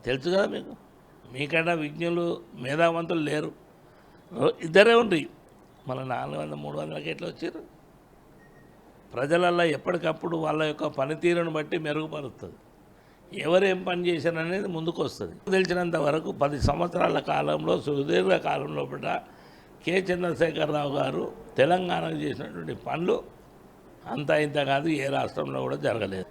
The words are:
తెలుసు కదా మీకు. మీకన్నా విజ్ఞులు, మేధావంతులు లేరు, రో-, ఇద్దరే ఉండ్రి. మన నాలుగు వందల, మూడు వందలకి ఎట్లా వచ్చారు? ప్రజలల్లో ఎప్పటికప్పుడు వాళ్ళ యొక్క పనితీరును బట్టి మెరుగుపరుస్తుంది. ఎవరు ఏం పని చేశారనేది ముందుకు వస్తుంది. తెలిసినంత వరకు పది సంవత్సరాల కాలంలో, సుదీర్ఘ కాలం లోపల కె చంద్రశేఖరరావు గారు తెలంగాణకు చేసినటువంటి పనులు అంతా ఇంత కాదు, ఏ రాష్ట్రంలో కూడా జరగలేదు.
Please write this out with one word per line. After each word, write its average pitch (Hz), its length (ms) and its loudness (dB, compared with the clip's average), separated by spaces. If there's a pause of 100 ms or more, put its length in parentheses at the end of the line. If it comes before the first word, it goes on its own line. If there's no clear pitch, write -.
తెలుసు 131 240 -2
కదా 190 180 2
మీకు. - 300 -8 (560)
మీకన్నా 156 400 0
విజ్ఞులు, 170 680 -2 (140)
మేధావంతులు 165 680 0
లేరు, 151 320 -4 (840)
రో-, - 240 2
ఇద్దరే 190 320 8
ఉండ్రి. 202 340 4 (600)
మన 131 140 -4
నాలుగు 131 360 -4
వందల, 151 160 -6
మూడు 147 240 -8
వందలకి 156 320 -8
ఎట్లా 165 180 -8
వచ్చారు? - 320 -8 (1500)
ప్రజలల్లో 175 500 2
ఎప్పటికప్పుడు 165 720 -2
వాళ్ళ 156 260 0
యొక్క 151 240 -2
పనితీరును 160 640 0
బట్టి 156 280 -2
మెరుగుపరుస్తుంది. 151 760 -6 (880)
ఎవరు 180 220 4
ఏం 185 180 2
పని 175 240 -2
చేశారనేది 170 600 0
ముందుకు 165 340 -4
వస్తుంది. 110 480 -6
తెలిసినంత 180 460 2
వరకు 156 360 2
పది 143 280 0
సంవత్సరాల 165 580 2
కాలంలో, 151 600 0
సుదీర్ఘ 147 520 2
కాలం 151 440 0
లోపల 143 440 -4 (640)
కె 160 80 0
చంద్రశేఖరరావు 160 1040 0
గారు 139 360 0 (240)
తెలంగాణకు 165 600 4
చేసినటువంటి 147 580 -6
పనులు 151 500 -2 (840)
అంతా 147 300 0
ఇంత 147 260 2
కాదు, 139 260 2
ఏ 139 180 0
రాష్ట్రంలో 135 540 -2
కూడా 131 160 -2
జరగలేదు. 104 540 -2